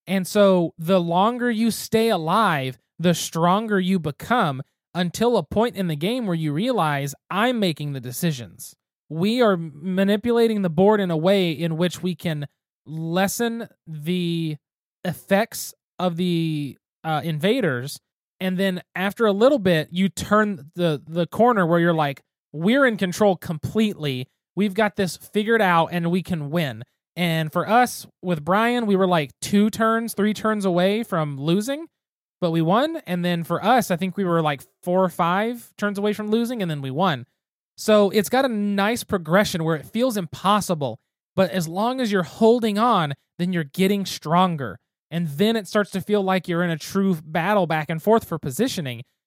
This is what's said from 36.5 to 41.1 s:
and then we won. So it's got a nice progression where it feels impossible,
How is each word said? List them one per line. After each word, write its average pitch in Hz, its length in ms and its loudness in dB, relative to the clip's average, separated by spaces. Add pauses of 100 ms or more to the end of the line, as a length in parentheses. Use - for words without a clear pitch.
and 170 80 -2
then 147 100 -6
we 135 100 -6
won. 139 360 0 (500)
So 208 340 4
it's 202 180 0
got 262 160 2
a 262 40 0
nice 208 560 -2
progression 180 580 0
where 160 140 0
it 135 100 -10
feels 233 300 -2
impossible, 175 840 -2 (380)